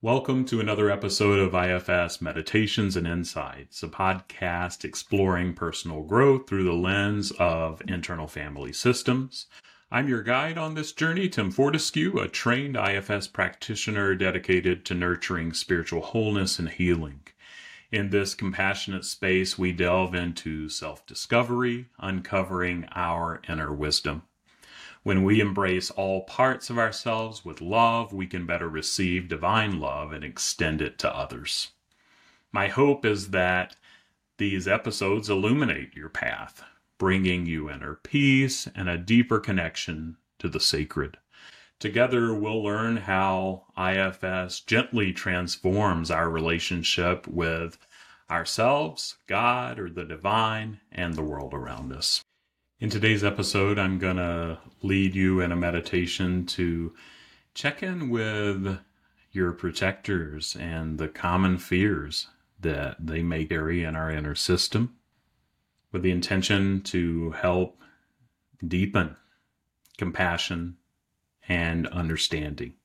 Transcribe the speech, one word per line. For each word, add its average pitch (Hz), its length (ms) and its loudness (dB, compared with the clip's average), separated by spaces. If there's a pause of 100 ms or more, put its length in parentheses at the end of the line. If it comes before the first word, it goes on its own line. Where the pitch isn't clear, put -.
Welcome 131 420 2
to 117 120 0
another 107 320 2
episode 101 480 4
of 92 160 4
I 90 160 4
F 90 180 0
S 87 320 0
Meditations 95 760 0
and 85 100 0
Insights, 76 800 -6
a 80 40 -8
podcast 90 960 -4
exploring 90 720 0
personal 80 480 -6
growth 131 460 4
through 95 160 2
the 90 80 4
lens 98 680 0
of 82 480 0
internal 85 400 -6
family 71 460 -10
systems. 127 760 0 (460)
I'm 135 160 0
your 117 140 0
guide 139 360 0
on 156 160 -4
this 151 160 -6
journey, 170 380 0
Tim 185 240 0
Fortescue, 151 680 2
a 98 80 -2
trained 127 500 0
I 98 180 0
F 98 160 -4
S 101 180 -2
practitioner 101 880 0
dedicated 92 720 2
to 92 80 -4
nurturing 87 580 -2
spiritual - 500 -2
wholeness 104 560 0
and 85 100 -2
healing. 80 520 0 (720)
In 101 180 -2
this 98 240 0
compassionate 98 720 -4
space, 92 520 0
we 90 140 0
delve 90 460 0
into 80 520 -4
self-discovery, 120 1160 -2 (140)
uncovering 92 920 -2
our 85 560 -2
inner 78 240 -4
wisdom. 73 500 -2 (840)
When 95 200 4
we 107 160 6
embrace 95 500 0
all 95 320 -2
parts 127 480 0
of 120 80 -2
ourselves 110 680 -2
with 78 160 -12
love, 113 520 2
we 95 120 -4
can 90 220 -6
better 85 220 -2
receive 90 580 0
divine 90 540 0
love 73 320 -6
and 76 100 -10
extend 78 580 -2
it 73 200 -4
to - 120 0
others. - 600 -6 (800)
My 101 160 2
hope 139 360 4
is 98 280 2
that 90 420 2 (640)
these 98 300 0
episodes 104 600 0
illuminate 104 680 2
your 76 120 -14
path, - 540 -6 (360)
bringing 92 480 2
you 78 220 -2
inner 73 280 -10
peace 135 800 2
and 92 120 -2
a 87 80 0
deeper 110 440 6
connection 82 800 -4 (200)
to 87 100 -4
the 78 120 -4
sacred. - 560 0 (640)
Together, 117 520 4
we'll 107 300 0
learn 113 360 0
how 95 680 0 (120)
I 92 200 0
F 95 260 0
S 92 380 -4
gently 110 520 2
transforms 90 1000 0
our 82 180 2
relationship 85 960 0
with 82 500 -2 (540)
ourselves, 139 840 0 (100)
God, 120 540 0
or 90 100 -6
the 85 140 -8
divine, 110 720 0 (140)
and 85 220 -4
the 78 100 -4
world 71 300 -6
around 65 380 -8
us. - 300 -2 (560)
In 107 120 -2
today's 107 320 2
episode, 101 560 2
I'm 95 220 0
gonna 85 580 -2 (240)
lead 98 320 2
you 92 260 4
in 87 120 0
a 87 40 0
meditation 87 920 0
to 85 460 -2 (640)
check - 260 -4
in 175 300 -4
with 104 680 0 (540)
your 90 220 0
protectors 85 1040 -4
and 80 420 -4
the 80 80 -2
common 90 520 2
fears 90 680 0 (320)
that 69 400 -4
they 80 240 -4
may 80 220 0
carry 82 400 0
in 78 100 -4
our 80 160 -2
inner 76 240 -4
system, - 640 0 (960)
with 90 100 -2
the 92 80 4
intention 95 720 2
to 82 500 0
help 90 500 0 (840)
deepen 90 480 0 (840)
compassion 87 800 -4 (720)
and 85 380 0
understanding. 80 880 -4 (100)